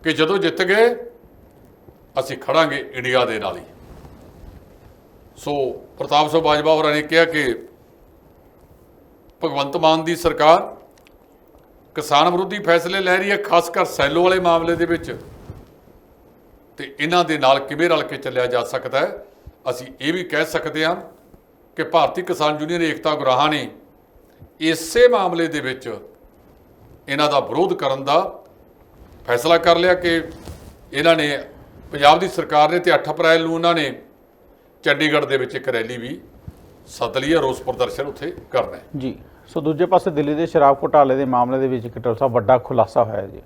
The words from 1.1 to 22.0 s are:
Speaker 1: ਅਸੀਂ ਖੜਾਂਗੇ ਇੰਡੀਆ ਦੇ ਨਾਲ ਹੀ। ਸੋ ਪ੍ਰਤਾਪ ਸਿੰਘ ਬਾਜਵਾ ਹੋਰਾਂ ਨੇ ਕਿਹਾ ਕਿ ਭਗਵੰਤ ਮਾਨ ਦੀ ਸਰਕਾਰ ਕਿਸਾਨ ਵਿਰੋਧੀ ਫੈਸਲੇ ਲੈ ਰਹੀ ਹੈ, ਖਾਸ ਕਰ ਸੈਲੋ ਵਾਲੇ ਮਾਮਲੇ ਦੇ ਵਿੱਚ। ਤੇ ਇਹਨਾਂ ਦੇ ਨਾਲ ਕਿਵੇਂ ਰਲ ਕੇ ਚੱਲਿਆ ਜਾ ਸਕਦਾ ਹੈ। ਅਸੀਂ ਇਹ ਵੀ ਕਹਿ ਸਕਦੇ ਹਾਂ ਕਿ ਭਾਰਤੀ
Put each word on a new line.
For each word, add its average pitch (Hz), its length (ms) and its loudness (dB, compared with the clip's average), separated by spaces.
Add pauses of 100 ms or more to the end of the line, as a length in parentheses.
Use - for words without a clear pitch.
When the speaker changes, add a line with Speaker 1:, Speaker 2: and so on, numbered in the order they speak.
Speaker 1:
ਅਸੀਂ 127 180 -6
ਖੜਾਂਗੇ 139 560 -2
ਇੰਡੀਆ 127 320 0
ਦੇ 110 140 -6
ਨਾਲ 92 180 -8
ਹੀ। 87 60 -16 (1700)
ਸੋ 139 360 -4 (240)
ਪ੍ਰਤਾਪ 147 340 0
ਸਿੰਘ 160 100 4
ਬਾਜਵਾ 151 320 2
ਹੋਰਾਂ 151 180 2
ਨੇ 151 100 0
ਕਿਹਾ 160 240 4
ਕਿ 143 420 -2 (1800)
ਭਗਵੰਤ 139 340 -4
ਮਾਨ 160 260 2
ਦੀ 170 120 -2
ਸਰਕਾਰ 165 600 2 (1200)
ਕਿਸਾਨ 151 340 4
ਵਿਰੋਧੀ 185 300 -4
ਫੈਸਲੇ 196 400 0
ਲੈ 185 180 2
ਰਹੀ 202 140 -2
ਹੈ, 202 60 0
ਖਾਸ 170 320 0
ਕਰ 185 160 -2
ਸੈਲੋ 147 380 0
ਵਾਲੇ 185 160 2
ਮਾਮਲੇ 170 360 0
ਦੇ 165 100 0
ਵਿੱਚ। 160 340 -6 (1600)
ਤੇ 139 60 -10 (140)
ਇਹਨਾਂ 175 260 2
ਦੇ 156 120 -2
ਨਾਲ 135 300 4
ਕਿਵੇਂ 160 220 0
ਰਲ 151 180 2
ਕੇ 143 100 -10
ਚੱਲਿਆ 127 300 -2
ਜਾ 120 180 0
ਸਕਦਾ 131 340 -4
ਹੈ। - 260 -4 (440)
ਅਸੀਂ 127 180 -8 (120)
ਇਹ 143 140 -2
ਵੀ 180 100 -4
ਕਹਿ 156 220 -2
ਸਕਦੇ 156 400 -6
ਹਾਂ 170 100 0 (840)
ਕਿ 156 60 -4
ਭਾਰਤੀ 165 400 0